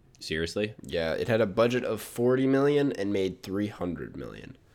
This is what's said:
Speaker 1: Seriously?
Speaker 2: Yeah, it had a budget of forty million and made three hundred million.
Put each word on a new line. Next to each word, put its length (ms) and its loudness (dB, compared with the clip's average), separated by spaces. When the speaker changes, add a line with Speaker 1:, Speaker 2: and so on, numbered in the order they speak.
Speaker 1:
Seriously? 640 -4
Speaker 2:
Yeah, 300 -2
it 140 -2
had 140 4
a 60 4
budget 360 2
of 180 -4
forty 440 2
million 460 4
and 200 -2
made 300 0
three 260 -2
hundred 480 -6
million. 420 -14